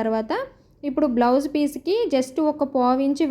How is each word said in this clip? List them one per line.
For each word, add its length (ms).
తర్వాత 300
ఇప్పుడు 240
బ్లౌజ్ 360
పీస్‌కి 440
just 260
ఒక 120
పావు 300
ఇంచు 220